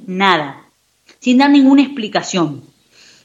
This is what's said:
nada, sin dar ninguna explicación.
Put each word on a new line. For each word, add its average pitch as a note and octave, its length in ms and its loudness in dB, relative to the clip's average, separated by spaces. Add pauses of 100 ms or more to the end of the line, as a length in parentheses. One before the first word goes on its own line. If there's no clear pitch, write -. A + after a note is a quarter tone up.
nada, F#3 560 -4 (560)
sin B3 200 0
dar C#4+ 100 2
ninguna C#4 320 4
explicación. F#3 840 -6 (600)